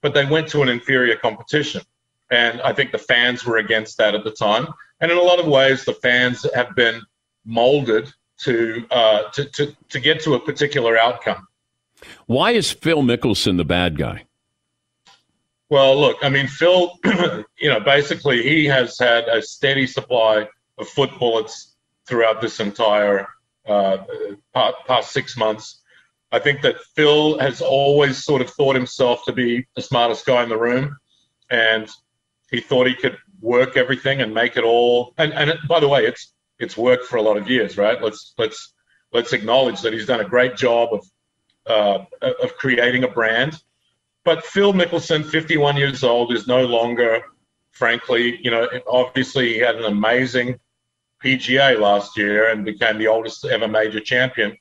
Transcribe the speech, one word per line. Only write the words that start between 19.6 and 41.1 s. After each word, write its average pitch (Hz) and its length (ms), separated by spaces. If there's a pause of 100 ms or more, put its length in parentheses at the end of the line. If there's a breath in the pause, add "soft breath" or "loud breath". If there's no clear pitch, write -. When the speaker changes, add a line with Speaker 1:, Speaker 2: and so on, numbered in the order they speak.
Speaker 1:
supply 110 600 (300)
of 110 120
foot 135 300
bullets 113 560 (300)
throughout 113 360
this 113 180
entire, 104 680 (400)
uh, 98 320 (540)
pa-, 127 200 (140)
past 123 240
six 123 260
months. 110 440 (520 soft breath)
I 117 60
think 143 240
that 127 180 (140)
Phil 151 440
has 135 220
always 139 640
sort 139 180
of 123 80
thought 135 260
himself 123 500
to 123 60
be 120 340 (100)
the 104 60
smartest 120 440
guy 123 180
in 117 60
the 110 80
room, 127 400 (520)
and 110 400 (600)
he 123 80
thought 127 280
he 123 80
could - 220 (220)
work 120 380
everything 131 440
and 110 120
make 117 240
it 113 80
all. 120 520
And, 151 160
and 151 160
it, 165 180
by 165 120
the 147 80
way, 135 180
it's, - 280 (260)
it's - 180
worked 123 280
for 127 120
a 110 40
lot 107 140
of 101 140
years, 113 280
right? 107 240
Let's, - 360
let's, - 360 (380)
let's 117 220
acknowledge 113 480
that 110 100
he's 110 140
done 117 160
a 98 60
great 123 280
job 117 380
of, 104 120 (600)